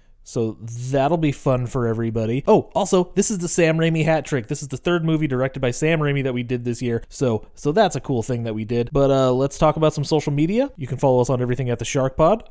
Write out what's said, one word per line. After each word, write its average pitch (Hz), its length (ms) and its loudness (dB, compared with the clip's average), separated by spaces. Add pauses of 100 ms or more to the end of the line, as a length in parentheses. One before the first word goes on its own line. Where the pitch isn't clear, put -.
(300)
So 113 320 -4
that'll 131 560 -2
be 156 140 2
fun 127 340 0
for 120 220 -2
everybody. 113 580 -2
Oh, 156 300 4
also, 185 400 2
this 202 160 2
is 202 80 -6
the 170 80 -6
Sam 160 320 2
Raimi 165 260 2
hat 156 200 0
trick. 127 200 -2
This - 160 -6
is 143 60 -12
the 131 100 -10
third 175 260 0
movie 160 220 0
directed 131 340 -2
by 127 120 0
Sam 156 300 0
Raimi 143 220 0
that 131 120 -2
we 123 80 -2
did 123 200 -4
this 120 200 -4
year. 117 260 -2
So, 117 460 -2
so - 160 -2
that's 190 240 2
a 135 40 -4
cool 123 220 -2
thing 117 220 -4
that 113 100 -4
we 107 100 -4
did. 117 300 -2
But, 139 160 4
uh, 131 220 4
let's 131 260 0
talk 151 180 4
about 156 200 2
some 147 80 -2
social 151 280 0
media. 190 460 0
You 135 80 -10
can 123 140 -6
follow 127 200 4
us 123 120 2
on 123 100 0
everything 123 300 -2
at 120 80 -4
The - 60 -8
Shark 131 300 -2
Pod. 185 360 2